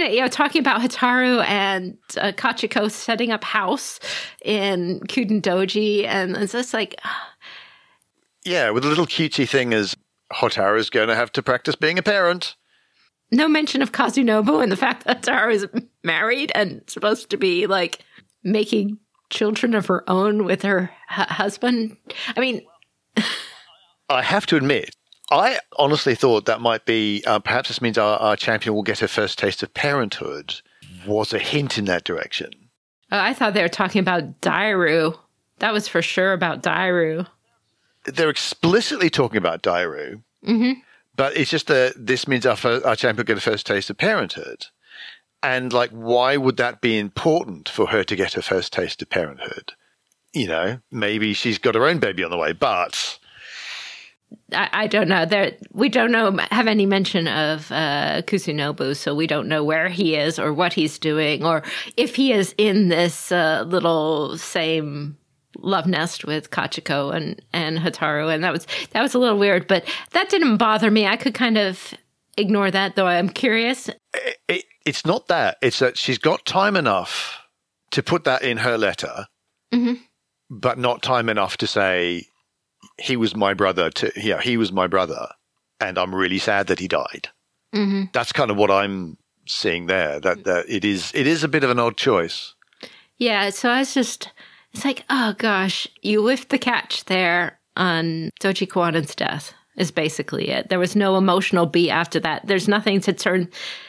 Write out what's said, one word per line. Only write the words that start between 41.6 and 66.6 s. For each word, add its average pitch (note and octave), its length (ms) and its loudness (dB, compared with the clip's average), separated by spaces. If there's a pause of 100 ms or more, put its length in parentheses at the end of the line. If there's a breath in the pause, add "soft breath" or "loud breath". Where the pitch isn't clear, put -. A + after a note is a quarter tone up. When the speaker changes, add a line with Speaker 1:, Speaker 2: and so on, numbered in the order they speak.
Speaker 2:
that B2+ 300 4
this B2 320 -2
means B2+ 160 0
our A#2 100 4
fir-, B2 300 0
our A#2 100 4
champion A2+ 220 0
will A#2+ 80 -4
get G#2+ 120 0
a - 40 -6
first G#2+ 260 -2
taste G2+ 220 -2
of G2+ 80 -8
parenthood. F#2 680 -4 (800 loud breath)
And, B2+ 300 -2
like, A#2+ 180 2
why A#2+ 460 2
would C3 200 2
that A#2+ 240 -2
be A2+ 160 2
important G#2+ 720 -2
for G2+ 180 2
her G#2 180 2
to G#2 100 -4
get F2+ 180 -2
her F#2 80 -4
first F2+ 320 -2
taste - 280 -4
of - 80 -12
parenthood? - 640 -6 (600)
You B2+ 140 -2
know, F2+ 320 -2 (120)
maybe G#2+ 420 -2
she's G#2+ 240 -2
got A2 180 0
her A#2+ 100 0
own D#3+ 140 0
baby F#2+ 240 -2
on E2+ 80 -4
the F2 60 -4
way, D#2+ 160 -2
but F2+ 640 -2 (1300 loud breath)
Speaker 1:
I, F#3+ 200 0
I G#3 140 0
don't G#3 200 2
know. F3 180 2
There, G3 280 0 (180)
we A3+ 180 2
don't A#3 220 2
know, A3 260 2 (140)
have A3+ 160 2
any G#3 180 4
mention G3 420 2
of, D3+ 440 -2
uh, D3 520 0
Kusunobu, D3 720 -2
so D3 200 -4
we D#3+ 120 0
don't D3+ 200 -2
know D3+ 160 0
where D#3+ 260 0
he E3+ 260 0
is D3+ 240 0
or D3 140 0
what F3 200 0
he's D#3 260 0
doing D3+ 460 0
or D#3+ 180 2 (340 loud breath)
if B3+ 180 0
he C4 160 2
is G3 260 2
in G3+ 320 4
this, E3+ 420 0
uh, D#3 360 2
little D#3+ 720 0
same D3+ 800 -4 (400)
love F3+ 300 -2
nest E3+ 380 -2
with D3+ 260 -6
Kachiko D3 640 -4